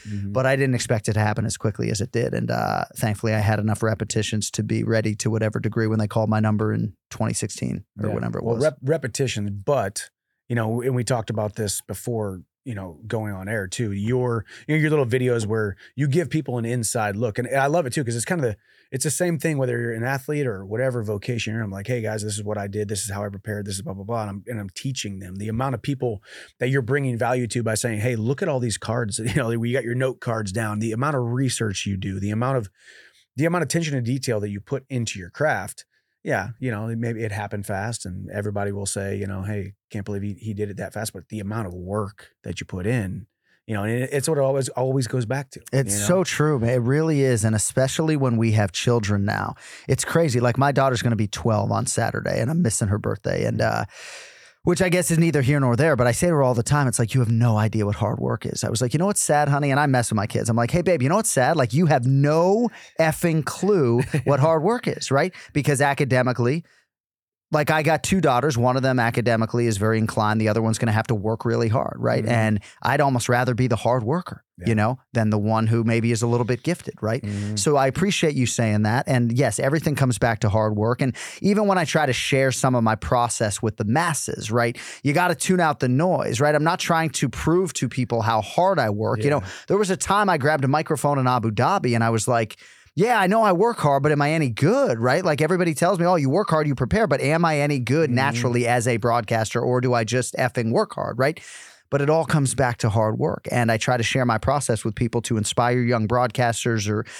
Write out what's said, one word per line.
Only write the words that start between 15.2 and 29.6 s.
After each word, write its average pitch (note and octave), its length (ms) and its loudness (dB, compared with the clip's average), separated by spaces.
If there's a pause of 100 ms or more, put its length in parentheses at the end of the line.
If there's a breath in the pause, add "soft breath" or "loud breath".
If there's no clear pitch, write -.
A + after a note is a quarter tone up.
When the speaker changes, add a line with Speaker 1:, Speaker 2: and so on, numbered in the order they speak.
Speaker 1:
where G#2+ 300 -2 (200 loud breath)
you C3+ 120 0
give C#3+ 220 0
people C#3 280 -4
an A2+ 80 -2
inside A2+ 500 -2
look, A2 240 -2
and, A#2+ 80 -4
and B2+ 100 -2
I C#3 100 4
love D#3+ 180 0
it B2 80 -6
too, D#3 100 -2
'cause A#2 120 -4
it's A#2 100 -4
kind F3 180 -2
of A#2 80 0
the, G2+ 60 -8 (340 soft breath)
it's C3+ 140 -6
the D3+ 60 0
same F3 280 0
thing D#3 180 0
whether B2 220 0
you're A#2 140 -4
an A2+ 100 -4
athlete C#3 440 -2
or G2 180 -6
whatever A#2+ 380 -2
vocation G#2+ 500 -4
you're A#2 80 -4
in. A2 40 -4
I'm G2 60 -8
like, G2 160 -10
"Hey B2 140 -2
guys, G#2+ 220 -4
this G#2 140 -6
is G#2+ 60 -8
what G#2+ 140 -4
I G2+ 100 -4
did. G#2 220 -4
This G2+ 160 -4
is G#2 60 -8
how G2+ 120 -6
I G#2 60 -6
prepared. G2+ 360 -8
This G2+ 100 -8
is G2 80 -8
blah, F2+ 100 -10
blah, G2 120 -12
blah." A#2 180 -4
And G#2 60 -8
I'm, G2 180 -10
and A#2 120 -8
I'm G2 100 -10
teaching G#2+ 500 -8
them F#2+ 160 -14
the G2+ 140 -8
amount B2+ 260 -2
of G#2 60 -10
people B2 400 -4 (380 loud breath)
that B2 100 0
you're C3+ 120 2
bringing B2+ 360 -2
value B2 300 0
to A#2+ 160 -4
by A2 120 0
saying, A2 260 -2
"Hey, B2 160 0
look A2+ 240 -2
at - 80 0
all C3+ 100 0
these A#2 180 -2
cards." A2+ 420 -4
<laughs> A2 80 -8
You - 80 -2
know, A#2 240 0
we A#2 140 -2